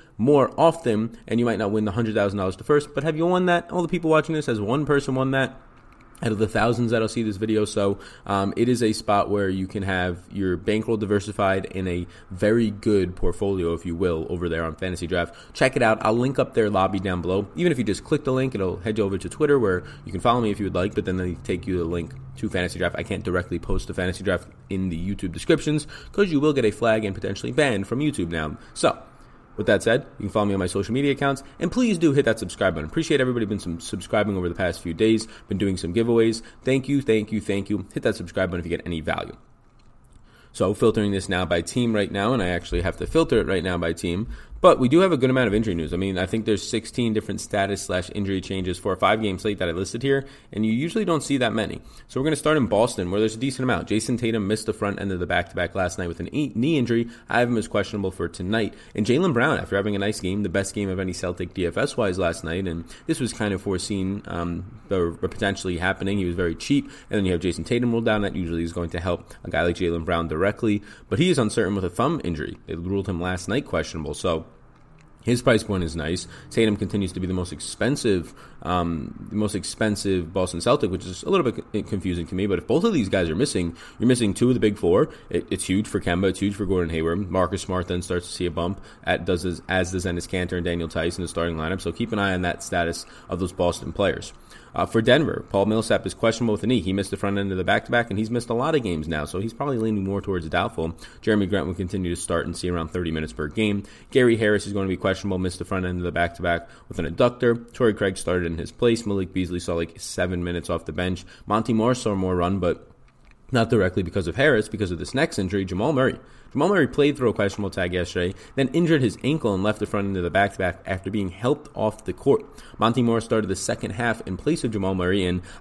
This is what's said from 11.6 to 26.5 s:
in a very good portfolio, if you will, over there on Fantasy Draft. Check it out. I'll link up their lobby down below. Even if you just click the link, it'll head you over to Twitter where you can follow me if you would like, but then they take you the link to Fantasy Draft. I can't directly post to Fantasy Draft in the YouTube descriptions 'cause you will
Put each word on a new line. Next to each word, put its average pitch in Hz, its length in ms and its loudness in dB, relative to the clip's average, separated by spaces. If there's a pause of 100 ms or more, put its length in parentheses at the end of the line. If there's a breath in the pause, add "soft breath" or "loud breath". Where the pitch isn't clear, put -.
in 92 240 -4
a 87 180 -2 (240 loud breath)
very 104 400 4
good 98 460 2
portfolio, 98 580 2
if 80 100 -8
you 85 120 -4
will, 85 340 0
over 87 180 -2
there 82 140 -2
on 80 140 -4
Fantasy 90 320 -4
Draft. 87 260 0 (200 loud breath)
Check 135 200 2
it 127 80 2
out. 110 200 4
I'll 110 120 4
link 127 240 0
up 127 160 0
their 107 160 4
lobby 95 300 2
down 92 200 -2
below. 92 360 0
Even 170 160 2
if 135 60 -2
you 123 40 0
just 98 220 -2
click 151 180 0
the 135 100 0
link, 131 220 0
it'll 92 220 -2
head 104 200 -2
you 107 60 2
over 98 160 0
to 90 100 -8
Twitter 143 300 4
where 95 240 2 (220 loud breath)
you - 80 -12
can 95 80 -4
follow 123 200 4
me 110 120 2
if 98 80 -4
you 101 60 0
would 90 100 -2
like, 92 180 0
but 98 100 0
then 92 120 -2
they 90 180 -2
take 90 320 -4
you 92 120 0
the 85 60 0
link 82 300 -4 (220)
to 110 120 -4
Fantasy 90 300 -2
Draft. 87 180 0
I - 60 -4
can't 98 220 -4
directly 90 340 -2
post - 300 0
to 92 60 -6
Fantasy 90 280 -2
Draft 92 240 0 (220)
in 95 200 -2
the 85 80 -2
YouTube 92 360 -4
descriptions 151 560 2 (240 loud breath)
'cause 202 180 2
you 151 80 4
will 147 140 6